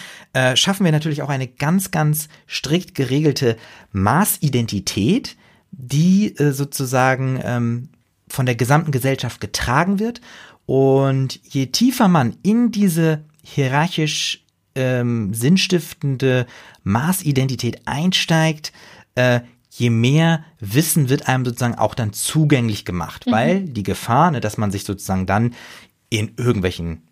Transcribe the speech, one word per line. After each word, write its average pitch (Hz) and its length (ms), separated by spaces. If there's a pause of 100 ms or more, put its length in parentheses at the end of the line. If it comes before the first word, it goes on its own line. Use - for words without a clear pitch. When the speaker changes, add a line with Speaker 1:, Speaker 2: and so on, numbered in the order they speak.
(320)
Speaker 1:
äh, 127 240
schaffen 190 280
wir 165 80
natürlich 151 300
auch 139 60
eine 131 180
ganz, 170 460
ganz 151 360 (200)
strikt - 480
geregelte 131 600 (360)
Marsidentität, 120 1400 (340)
die, 165 640
äh, 143 160
sozusagen, 131 920
ähm, 120 460 (380)
von 131 180
der 123 100
gesamten 143 340
Gesellschaft 131 500
getragen 165 600
wird. 233 200 (460)
Und 135 800
je 135 220
tiefer 233 420
man 143 340
in 226 300
diese 165 520 (180)
hierarchisch, 147 1000 (320)
ähm, 120 580
sinnstiftende 135 1120 (380)
Marsidentität 131 1040
einsteigt, 160 840 (440)
äh, 123 240 (280)
je 120 220
mehr 151 540 (160)
Wissen 131 480
wird 143 180
einem 131 180
sozusagen 120 300
auch - 220
dann 107 160
zugänglich 135 720
gemacht, - 420
Speaker 2:
Mhm. 123 60
Speaker 1:
weil 147 320
die 123 180
Gefahr, 120 480
ne, 127 100
dass 107 180
man 104 120
sich 98 140
sozusagen 95 420
dann 113 300 (520)
in 110 280
irgendwelchen 92 760